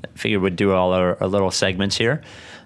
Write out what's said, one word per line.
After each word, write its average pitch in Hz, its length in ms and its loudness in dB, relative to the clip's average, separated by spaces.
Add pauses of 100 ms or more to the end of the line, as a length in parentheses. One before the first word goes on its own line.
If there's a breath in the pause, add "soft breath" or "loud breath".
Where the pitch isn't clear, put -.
I - 140 -16
figured 107 240 0
we'd 92 160 2
do 98 160 2
all 92 200 2
our, 90 280 2
our 98 60 2
little 95 240 0
segments 95 460 -2
here. 127 240 0 (440 loud breath)